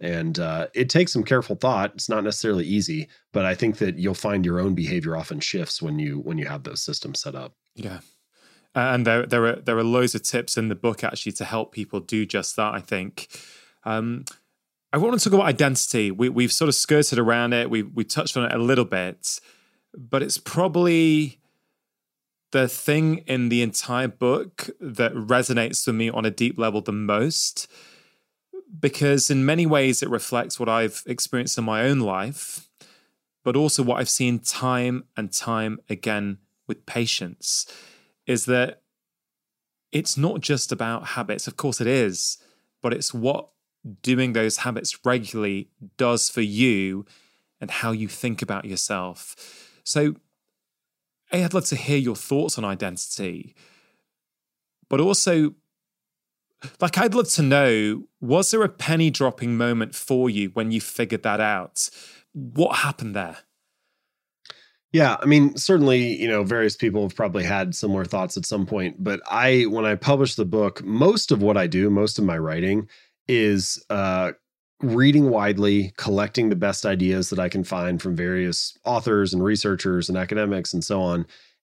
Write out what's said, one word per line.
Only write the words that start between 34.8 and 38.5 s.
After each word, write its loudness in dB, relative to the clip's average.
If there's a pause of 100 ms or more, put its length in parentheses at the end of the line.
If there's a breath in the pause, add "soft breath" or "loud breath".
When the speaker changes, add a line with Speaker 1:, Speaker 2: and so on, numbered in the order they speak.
Speaker 2:
and -6
time -4 (100)
again -4 (280)
with -10
patients, -4 (540 loud breath)
is 0
that 0 (1080)